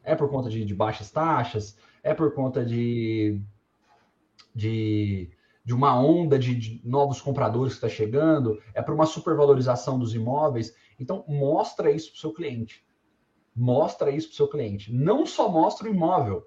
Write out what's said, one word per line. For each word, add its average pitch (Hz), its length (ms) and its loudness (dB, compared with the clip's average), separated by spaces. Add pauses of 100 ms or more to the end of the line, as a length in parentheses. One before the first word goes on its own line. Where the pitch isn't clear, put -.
É 156 140 0
por 139 120 0
conta 127 220 -2
de, 110 140 -4
de 98 100 -4
baixas 107 340 -2
taxas? 139 680 -2 (240)
É 151 100 0
por 156 220 2
conta 131 300 0
de, 113 760 0 (1120)
de, 107 760 -2 (340)
de 117 80 -4
uma 127 300 4
onda 156 340 4
de, 123 160 0
de 113 320 -6
novos 135 360 0
compradores 123 560 -2
que - 60 -10
tá 117 60 -2
chegando? 123 720 2 (140)
É 113 80 -4
por - 100 -4
uma 156 140 2
supervalorização 135 960 2
dos 113 160 -4
imóveis? 123 580 -2 (240)
Então, 151 300 -8
mostra 147 640 0
isso 160 180 -4
pro - 100 -20
seu 160 120 -6
cliente. 123 520 -10 (680)
Mostra 127 560 0
isso 151 160 -4
pro - 100 -20
seu 143 120 2
cliente. 107 440 -6
Não 196 320 2
só 247 240 0
mostra 190 400 2
o 208 60 0
imóvel 160 520 0